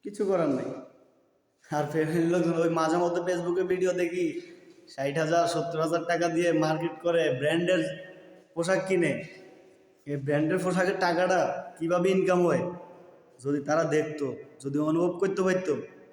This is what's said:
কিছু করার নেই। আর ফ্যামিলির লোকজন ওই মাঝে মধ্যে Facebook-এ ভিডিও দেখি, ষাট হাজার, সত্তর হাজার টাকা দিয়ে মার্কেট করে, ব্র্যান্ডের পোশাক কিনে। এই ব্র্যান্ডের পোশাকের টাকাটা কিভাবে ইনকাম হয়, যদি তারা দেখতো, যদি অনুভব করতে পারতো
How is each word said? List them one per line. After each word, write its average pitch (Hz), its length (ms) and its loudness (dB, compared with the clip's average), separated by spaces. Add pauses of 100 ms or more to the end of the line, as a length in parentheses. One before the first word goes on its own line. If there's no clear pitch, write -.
কিছু 208 220 -4
করার 175 240 2
নেই। 123 220 -2 (1040)
আর 147 160 2
ফ্যামিলির 165 400 0
লোকজন 170 220 2
ওই 165 160 2
মাঝে 160 280 2
মধ্যে 175 240 0
Facebook-এ 175 420 0
ভিডিও 180 300 0
দেখি, 175 480 -2 (480)
ষাট 143 280 -4
হাজার, 165 300 2
সত্তর 160 340 -2
হাজার 165 220 0
টাকা 170 240 0
দিয়ে 170 240 2
মার্কেট 156 500 0
করে, 165 320 2
ব্র্যান্ডের 160 760 0 (460)
পোশাক 185 340 0
কিনে। 165 360 2 (840)
এই 147 120 -6
ব্র্যান্ডের 151 420 0
পোশাকের 180 400 2
টাকাটা 175 800 2
কিভাবে 175 320 2
ইনকাম 180 360 4
হয়, 151 240 0 (760)
যদি 143 180 -2
তারা 151 200 2
দেখতো, 151 520 -2 (280)
যদি 139 160 -2
অনুভব 165 400 0
করতে 190 220 0
পারতো 185 360 0 (360)